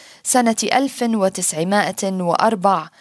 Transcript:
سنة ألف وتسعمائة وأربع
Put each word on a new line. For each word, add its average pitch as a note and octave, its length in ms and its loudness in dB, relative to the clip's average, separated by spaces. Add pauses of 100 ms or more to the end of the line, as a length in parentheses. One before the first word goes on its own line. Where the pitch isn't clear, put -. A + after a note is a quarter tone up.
(240)
سنة A#3+ 320 2 (160)
ألف C4 300 0
وتسعمائة F#3+ 1040 0
وأربع F#3 840 0 (120)